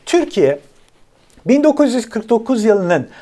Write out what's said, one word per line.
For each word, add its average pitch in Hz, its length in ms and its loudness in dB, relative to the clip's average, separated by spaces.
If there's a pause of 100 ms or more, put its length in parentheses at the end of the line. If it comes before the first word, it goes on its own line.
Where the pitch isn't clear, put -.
Türkiye 156 520 2 (880)
bin 277 180 2
dokuz 294 300 2
yüz 233 140 -4
kırk 220 200 -8
dokuz 233 360 -2
yılının 180 440 0 (140)